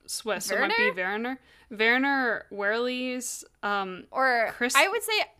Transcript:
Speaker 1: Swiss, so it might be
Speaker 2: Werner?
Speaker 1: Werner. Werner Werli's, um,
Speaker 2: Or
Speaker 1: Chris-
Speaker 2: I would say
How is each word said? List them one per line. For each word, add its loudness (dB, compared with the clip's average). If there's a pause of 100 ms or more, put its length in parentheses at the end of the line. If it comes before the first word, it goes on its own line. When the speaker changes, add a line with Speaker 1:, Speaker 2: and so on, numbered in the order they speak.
Speaker 1:
Swiss, -4
so -2
it 2
might 2
be 2
Speaker 2:
Werner? -6
Speaker 1:
Werner. -4 (300)
Werner 2
Werli's, -2 (180)
um, -4
Speaker 2:
Or 2
Speaker 1:
Chris- -2
Speaker 2:
I 6
would -2
say -4 (280)